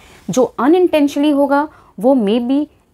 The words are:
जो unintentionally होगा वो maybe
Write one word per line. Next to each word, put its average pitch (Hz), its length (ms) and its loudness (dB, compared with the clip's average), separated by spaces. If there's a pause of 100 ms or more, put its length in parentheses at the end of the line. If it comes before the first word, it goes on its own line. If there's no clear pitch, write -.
(300)
जो - 320 -2
unintentionally 294 720 0
होगा 285 320 0 (320)
वो 247 160 2
maybe 240 500 -2 (280)